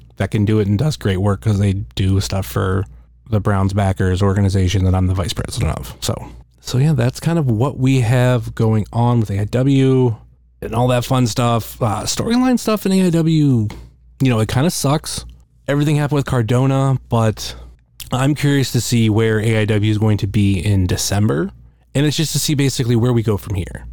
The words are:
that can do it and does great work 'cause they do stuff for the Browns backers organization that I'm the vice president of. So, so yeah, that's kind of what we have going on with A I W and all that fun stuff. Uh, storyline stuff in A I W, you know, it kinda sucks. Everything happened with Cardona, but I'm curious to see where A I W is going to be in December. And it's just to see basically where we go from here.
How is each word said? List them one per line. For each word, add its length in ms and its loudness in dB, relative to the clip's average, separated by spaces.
that 160 -4
can 140 2
do 140 2
it 80 2
and 120 2
does 180 0
great 200 -2
work 240 0
'cause 180 0
they 140 2
do 460 -2
stuff 260 -4
for 400 -2
the 100 0
Browns 340 0
backers 480 0
organization 640 2
that 100 2
I'm 120 2
the 60 0
vice 200 -4
president 440 -4
of. 240 -12
So, 120 -4
so 180 -6
yeah, 160 4
that's 260 0
kind 200 0
of 100 0
what 280 0
we 240 2
have 540 0
going 360 0
on 300 2
with 80 -4
A 100 -2
I 60 -2
W 680 2
and 140 -8
all 140 2
that 160 0
fun 200 0
stuff. 560 -2
Uh, 220 -2
storyline 560 0
stuff 260 -2
in 60 0
A 160 2
I 20 2
W, 580 2
you 80 2
know, 120 2
it 80 0
kinda 200 0
sucks. 560 -4
Everything 280 2
happened 220 0
with 80 0
Cardona, 840 2
but 480 -2
I'm 240 0
curious 380 0
to 80 0
see 280 2
where 300 2
A 200 2
I 60 2
W 240 2
is 80 2
going 200 2
to 100 -2
be 320 2
in 260 2
December. 680 -2
And 100 2
it's 120 0
just 160 -2
to 60 -2
see 160 -2
basically 420 0
where 160 2
we 100 2
go 140 0
from 180 -6
here. 380 -8